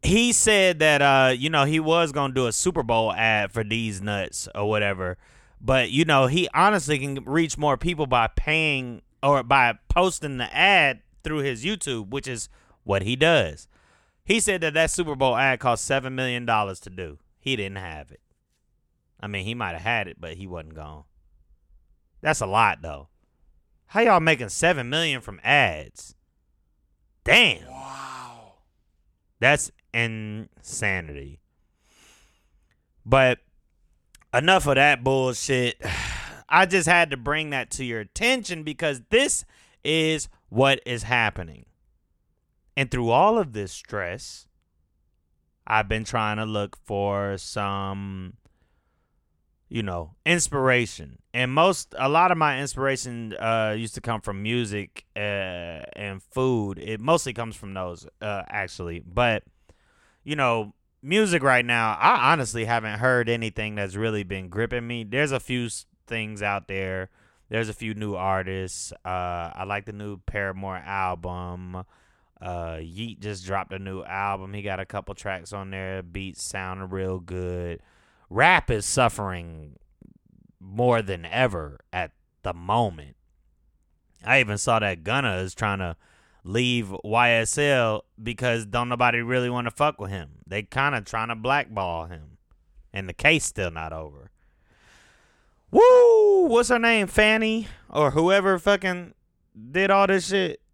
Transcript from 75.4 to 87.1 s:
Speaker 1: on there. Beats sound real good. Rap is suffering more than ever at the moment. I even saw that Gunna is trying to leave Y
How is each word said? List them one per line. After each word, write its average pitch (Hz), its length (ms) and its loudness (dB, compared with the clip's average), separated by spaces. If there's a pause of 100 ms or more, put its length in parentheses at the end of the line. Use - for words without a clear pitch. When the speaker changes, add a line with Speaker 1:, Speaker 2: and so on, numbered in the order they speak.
Speaker 1:
on 98 180 -10
there. 95 320 -8
Beats 92 400 -12
sound 95 480 -8
real 95 280 -4
good. 90 640 -8 (480)
Rap 147 400 2
is 107 160 -2
suffering 87 920 -2 (840)
more 113 420 0
than 92 240 -6
ever 87 540 -2 (140)
at 90 180 -6 (300)
the 90 120 -4
moment. 87 640 -2 (1080)
I 131 160 4
even 107 160 0
saw 113 220 2
that 92 260 -2
Gunna 113 320 0
is 92 180 -6
trying 101 240 -2
to 87 160 -6 (480)
leave 113 500 0 (120)
Y 117 240 4